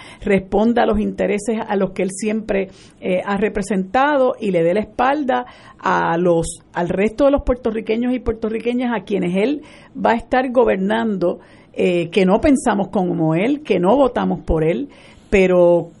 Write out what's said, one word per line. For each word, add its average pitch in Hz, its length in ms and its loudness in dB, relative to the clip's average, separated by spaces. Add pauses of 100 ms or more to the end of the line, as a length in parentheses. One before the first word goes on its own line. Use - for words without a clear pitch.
(240)
responda 208 600 0
a - 20 2
los 214 140 0
intereses 202 640 -2
a 180 100 -4
los 185 160 -2
que 185 120 -4
él 190 80 -4
siempre, 214 560 -4 (320)
eh, 185 260 -2
ha 202 120 -4
representado 220 1040 0
y 208 120 -4
le 170 120 2
dé 170 120 2
la 214 60 0
espalda 247 640 -2 (340)
a 170 380 0
los, 170 420 0 (140)
al 170 160 -2
resto 214 360 0
de 277 60 4
los 277 120 2
puertorriqueños 240 720 -2
y 247 60 -2
puertorriqueñas 226 760 -4
a 196 80 -4
quienes 180 340 -2
él 269 240 0 (340)
va 202 160 0
a 226 60 2
estar 254 340 -2
gobernando, 214 880 0 (340)
eh, 175 360 0
que 190 160 2
no 185 160 2
pensamos 262 480 2
como 170 440 0
él, 247 300 0
que 190 160 0
no 180 160 4
votamos 202 460 0
por 160 220 0
él, 208 260 -2 (400)
pero 180 720 4